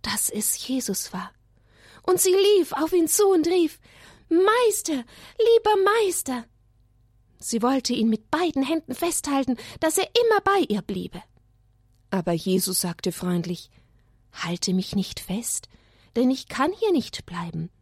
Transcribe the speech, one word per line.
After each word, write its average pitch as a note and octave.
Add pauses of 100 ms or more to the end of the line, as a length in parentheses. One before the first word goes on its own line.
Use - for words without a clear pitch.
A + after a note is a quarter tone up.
dass -
es -
Jesus B3
war. F#3 (680)
Und F#4
sie F#4
lief G4
auf D#4
ihn E4+
zu G#4
und E4+
rief: F4 (480)
"Meister, F#4+ (340)
lieber A4+ (100)
Meister!" F#4+ (920)
Sie A3+
wollte B3+
ihn A#3
mit G#3+
beiden D#4
Händen D4
festhalten, C#4 (240)
dass D#4+
er F#4+ (160)
immer A4
bei G4
ihr G#3
bliebe. F#3 (880)
Aber F3+
Jesus F#3
sagte F3
freundlich: F3 (600)
"Halte F3
mich F#3
nicht -
fest, - (480)
denn B3+
ich -
kann D4
hier G#4+
nicht -
bleiben. E3+ (120)